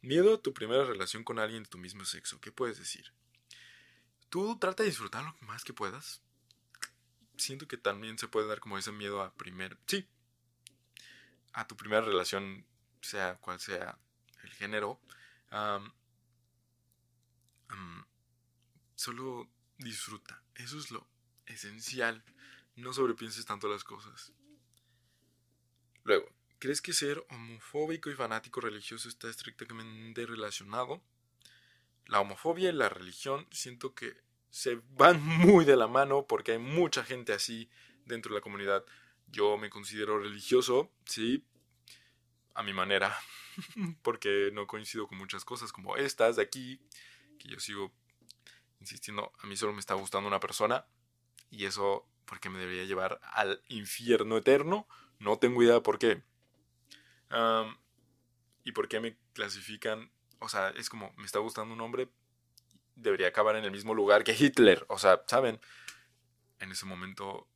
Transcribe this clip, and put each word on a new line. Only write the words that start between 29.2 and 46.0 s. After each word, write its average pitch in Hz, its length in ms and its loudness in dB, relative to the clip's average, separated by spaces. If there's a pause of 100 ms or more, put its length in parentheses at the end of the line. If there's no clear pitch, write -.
estrictamente 113 960 -12
relacionado? 113 760 -6 (1040)
La 104 140 2
homofobia 165 500 0
y 170 40 -2
la 127 160 2
religión 92 600 -8
siento 123 420 -10
que 120 220 -12 (340)
se 120 320 -4 (100)
van 151 300 8
<laughs> - 20 -4
muy 170 420 10
de 139 100 12
la 117 120 6
mano 139 400 4
porque - 260 0
hay 113 60 -2
mucha 143 440 0
gente 120 300 -4
así 113 360 -6 (360)
dentro 113 280 -8
de 104 60 -2
la - 40 -14
comunidad. 98 420 -2 (420)
Yo 104 300 2
me 104 120 -8
considero 104 500 -4
religioso, 123 720 2 (140)
sí, 120 400 -2 (1080)
a 113 100 -6
mi 101 100 -6
manera, 98 440 2 (400)
<laughs> 180 440 -8
porque 101 520 0
no 104 140 -8
coincido 107 400 -10
con 95 100 -16
muchas 95 280 -10
cosas 120 260 -12
como - 240 -8
estas 120 400 2